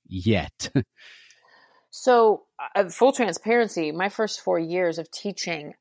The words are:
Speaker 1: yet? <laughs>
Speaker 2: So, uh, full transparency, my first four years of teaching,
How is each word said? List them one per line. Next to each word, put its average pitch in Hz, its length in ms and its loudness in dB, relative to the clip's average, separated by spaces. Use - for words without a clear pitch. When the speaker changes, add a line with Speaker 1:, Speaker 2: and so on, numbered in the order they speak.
Speaker 1:
yet? 95 680 -2
<laughs> 127 100 2
Speaker 2:
So, 233 460 4
uh, 196 140 2
full 247 240 4
transparency, 208 800 0
my 180 160 -2
first 208 320 -4
four 180 180 0
years 165 400 -2
of 160 140 -10
teaching, 165 680 -8